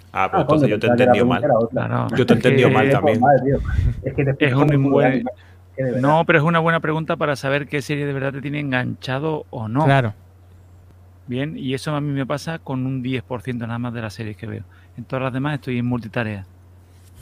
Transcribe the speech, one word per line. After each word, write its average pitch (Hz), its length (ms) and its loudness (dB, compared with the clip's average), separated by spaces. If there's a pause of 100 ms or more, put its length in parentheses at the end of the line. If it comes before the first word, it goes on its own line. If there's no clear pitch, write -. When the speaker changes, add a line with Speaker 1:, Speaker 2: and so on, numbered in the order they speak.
(120)
Speaker 1:
Ah, 95 180 0
pues 185 120 2
Speaker 2:
Ah, 135 40 -4
coño, 147 200 4
Speaker 1:
entonces - 20 4
yo 104 100 0
te 110 80 0
he 117 40 4
Speaker 2:
pensaba 123 60 4
que 123 60 4
era 123 100 6
Speaker 1:
entendido 110 140 4
mal. 110 140 2
Speaker 2:
pregunta 117 60 0
era 117 180 2
otra. 117 240 -4
Speaker 3:
Claro. 117 300 -2
Speaker 1:
Yo 127 80 2
te 135 80 6
he - 20 4
Speaker 3:
Es - 60 -
que 127 60 4
Speaker 1:
entendido 131 220 6
mal - 160 4
Speaker 2:
Es - 60 4
Speaker 1:
también. - 280 2
Speaker 2:
normal, 139 220 6
tío. 131 160 0 (460)
Es 135 100 -6
que 147 80 0
te - 0 -
Speaker 3:
Es 135 60 0
Speaker 2:
explico 135 320 2
Speaker 3:
un 147 80 4
Speaker 2:
cómo 139 220 4
Speaker 3:
buen 139 220 4
Speaker 2:
funciona, 123 180 -4 (440)
que 131 80 -6
de 131 100 -4
verdad. 123 180 0
Speaker 3:
No, 160 160 4
pero 165 140 4
es 143 40 2
una 165 140 2
buena 165 220 2
pregunta 156 360 -2
para 147 200 0
saber 139 320 -2
qué 147 120 -4
serie 143 240 -4
de 143 80 -4
verdad 135 220 -4
te 139 80 -10
tiene 147 180 -6
enganchado 131 880 -4
o 110 180 -8
no. 135 200 0
Speaker 4:
Claro. 131 260 2 (1120)
Speaker 3:
Bien, 135 300 -6
y 131 160 -6
eso 147 220 -4
a 147 80 -4
mí 147 100 -4
me 139 140 -4
pasa 156 320 -6
con 131 280 -6
un 131 160 -4
diez 123 200 -4
por 123 180 -8
ciento 120 260 -8
nada 117 120 -6
más 120 160 -8
de 117 80 -8
las 107 100 -8
series 107 240 -10
que 113 100 -14
veo. 104 180 -10 (340)
En 117 60 -12
todas 131 180 -6
las 131 100 -4
demás 139 220 -4
estoy 127 240 -6
en 120 80 -2
multitarea, 107 580 -4 (760)